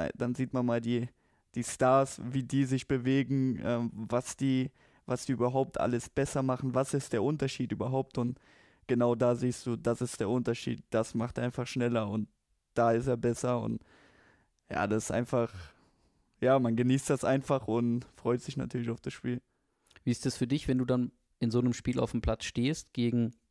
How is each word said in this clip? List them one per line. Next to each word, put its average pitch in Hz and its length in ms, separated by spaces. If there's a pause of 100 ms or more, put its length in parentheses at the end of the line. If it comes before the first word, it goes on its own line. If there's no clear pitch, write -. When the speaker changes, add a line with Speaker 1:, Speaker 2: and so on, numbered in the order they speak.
(160)
Speaker 1:
dann 123 200
sieht 131 180
man 123 120
mal 117 140
die, 120 280 (480)
die 123 80
Stars, 135 600
wie 131 200
die 135 220
sich 127 220
bewegen, 131 760
ähm, 117 300
was 113 440
die, 131 320 (380)
was 123 180
die 139 60
überhaupt 127 480
alles 120 300
besser 139 340
machen, 127 320
was 135 180
ist 139 180
der 107 120
Unterschied 135 480
überhaupt, 127 480
und 123 200 (460)
genau 120 300
da 120 200
siehst 123 300
du, 120 100
das 117 260
ist - 180
der 113 100
Unterschied, 120 640
das 113 240
macht 117 240
einfach 123 260
schneller 120 420
und 104 220 (440)
da 117 180
ist 117 160
er 123 100
besser 120 440
und 113 220 (840)
ja, 95 180
das 107 180
ist - 60
einfach, 120 400 (880)
ja, 131 200
man 117 160
genießt 123 340
das 139 140
einfach 135 440
und 120 380 (100)
freut 123 260
sich - 160
natürlich 123 320
auf 117 120
das 135 120
Spiel. 123 280 (640)
Speaker 2:
Wie 123 80
ist - 140
das 131 120
für 127 100
dich, 139 200
wenn 127 100
du 127 80
dann 123 260 (280)
in 120 120
so 123 80
einem 123 140
Spiel 127 260
auf 127 120
dem 113 100
Platz - 240
stehst, - 480
gegen 120 400 (180)